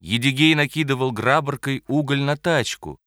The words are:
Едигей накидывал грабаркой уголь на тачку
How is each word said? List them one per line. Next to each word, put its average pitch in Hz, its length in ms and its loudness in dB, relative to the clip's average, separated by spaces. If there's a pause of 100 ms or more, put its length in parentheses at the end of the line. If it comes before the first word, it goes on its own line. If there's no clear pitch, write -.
Едигей 131 540 2
накидывал 139 580 0
грабаркой 135 720 -2
уголь 143 340 0
на 143 140 0
тачку 143 720 -2